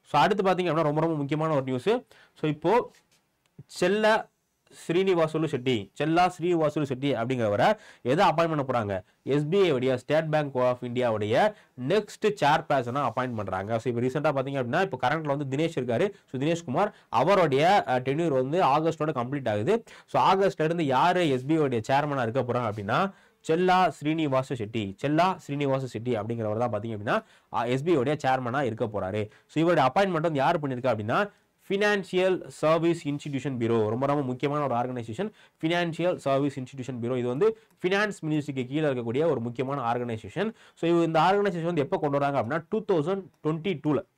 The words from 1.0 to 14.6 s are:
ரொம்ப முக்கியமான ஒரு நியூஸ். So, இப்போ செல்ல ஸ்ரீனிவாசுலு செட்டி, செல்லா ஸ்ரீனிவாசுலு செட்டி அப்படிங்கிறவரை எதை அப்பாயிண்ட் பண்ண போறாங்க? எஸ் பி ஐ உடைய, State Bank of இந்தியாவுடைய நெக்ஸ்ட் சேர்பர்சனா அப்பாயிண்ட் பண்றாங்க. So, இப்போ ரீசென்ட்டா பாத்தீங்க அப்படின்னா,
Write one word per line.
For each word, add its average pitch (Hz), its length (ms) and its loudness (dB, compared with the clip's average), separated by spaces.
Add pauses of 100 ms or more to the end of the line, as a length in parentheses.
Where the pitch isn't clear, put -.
ரொம்ப 165 140 0
முக்கியமான 151 380 -2
ஒரு 135 100 2
நியூஸ். 131 260 -2 (440)
So, 156 160 -4
இப்போ 170 420 0 (760)
செல்ல 214 640 2 (580)
ஸ்ரீனிவாசுலு 165 580 2
செட்டி, 123 480 -2
செல்லா 170 460 2
ஸ்ரீனிவாசுலு 160 440 0
செட்டி 135 300 -2
அப்படிங்கிறவரை 120 600 0 (280)
எதை 165 280 2
அப்பாயிண்ட் 156 360 0
பண்ண - 20 -
போறாங்க? 104 560 -4
எஸ் 147 260 0
பி 196 120 2
ஐ 175 100 4
உடைய, 127 260 0
State 151 260 0
Bank 151 320 -2
of 123 240 2
இந்தியாவுடைய 123 760 0 (340)
நெக்ஸ்ட் 208 400 -2
சேர்பர்சனா 143 840 0
அப்பாயிண்ட் 123 260 -4
பண்றாங்க. 101 440 -4
So, 123 140 -2
இப்போ 117 80 -2
ரீசென்ட்டா 143 340 0
பாத்தீங்க 135 140 -2
அப்படின்னா, 139 320 -2